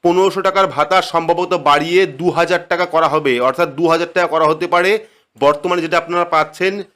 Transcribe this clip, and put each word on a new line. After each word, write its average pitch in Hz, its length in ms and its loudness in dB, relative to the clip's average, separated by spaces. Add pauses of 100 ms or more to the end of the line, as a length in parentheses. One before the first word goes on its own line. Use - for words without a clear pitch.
পনেরোশো 180 380 2
টাকার 190 240 2
ভাতা 147 360 0
সম্ভবত 170 500 -2 (120)
বাড়িয়ে 151 360 2 (160)
দু 165 140 -4
হাজার 170 380 0
টাকা 175 180 -2
করা 160 220 0
হবে, 143 320 0
অর্থাৎ 131 360 0
দু 165 100 -2
হাজার 165 260 0
টাকা 175 160 0
করা 160 220 2
হতে 160 180 -4
পারে। 175 220 2 (460)
বর্তমানে 160 480 0
যেটা 165 180 0
আপনারা 175 300 -2
পাচ্ছেন 160 400 -2 (240)